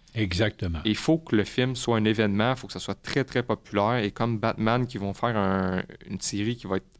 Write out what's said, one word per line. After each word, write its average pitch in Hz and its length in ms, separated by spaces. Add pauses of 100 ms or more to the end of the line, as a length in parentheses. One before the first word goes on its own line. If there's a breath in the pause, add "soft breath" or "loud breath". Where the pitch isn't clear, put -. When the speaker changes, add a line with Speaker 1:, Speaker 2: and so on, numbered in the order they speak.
(140)
Speaker 1:
Exactement. 95 680
Speaker 2:
Et 107 60
il 107 60
faut 160 200
que 160 180
le 104 100
film 127 300
soit 117 220
un 107 80
événement, 107 460
il 131 60
faut - 100
que - 80
ça 92 60
soit - 200
très, - 240
très 123 180
populaire, 107 540
et 104 140
comme 117 280
Batman, 113 480
qui 120 120
vont 98 160
faire 120 220
un, 95 460 (280)
une 95 100
série 107 360
qui - 100
va 95 100
être - 120 (120)